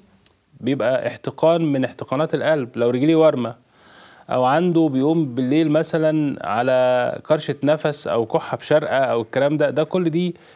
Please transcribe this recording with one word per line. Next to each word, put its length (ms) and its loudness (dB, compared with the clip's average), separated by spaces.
بيبقى 460 -2
احتقان 640 0
من 140 0
احتقانات 480 -4
القلب 420 -2
لو 140 2
رجليه 260 2
ورمة، 400 2
أو 140 0
عنده 480 2
بيقوم 340 2
بالليل 360 0
مثلا 760 0
على 800 0
كرشة 360 0
نفس 440 0
أو 180 0
كحة 320 -4
بشرقة 400 0
أو 240 0
الكلام 360 -2
ده، 120 2
ده 140 -2
كل 260 -2
دي 260 -2